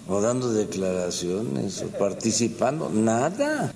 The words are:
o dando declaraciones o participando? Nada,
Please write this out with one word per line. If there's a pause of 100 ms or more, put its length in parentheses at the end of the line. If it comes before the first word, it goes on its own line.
o
dando
declaraciones
o (100)
participando?
Nada,